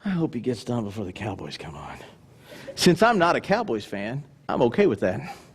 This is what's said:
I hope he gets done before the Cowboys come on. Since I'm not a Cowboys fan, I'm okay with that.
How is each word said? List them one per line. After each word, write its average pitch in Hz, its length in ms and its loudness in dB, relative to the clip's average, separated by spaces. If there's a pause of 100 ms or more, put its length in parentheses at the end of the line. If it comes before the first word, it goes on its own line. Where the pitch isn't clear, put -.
I 208 40 -4
hope 165 240 0
he 123 60 -4
gets 117 240 -4
done 120 200 -2
before 101 220 -6
the 90 80 -8
Cowboys 95 440 -8
come 80 180 -14
on. 71 220 -14 (760)
Since - 260 6
I'm 233 160 6
not 170 180 4
a 120 60 0
Cowboys 196 440 -2
fan, 110 380 -6 (240)
I'm - 160 0
okay 131 240 4
with 117 140 2
that. 107 340 -2 (200)